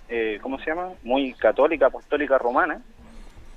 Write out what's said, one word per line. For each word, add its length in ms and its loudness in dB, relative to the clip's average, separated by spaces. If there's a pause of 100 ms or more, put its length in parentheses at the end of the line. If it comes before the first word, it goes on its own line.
eh, 340 -2
¿cómo 160 -6
se 120 -16
llama? 180 -4 (160)
Muy 300 0
católica, 520 4
apostólica 520 0
romana. 420 0 (760)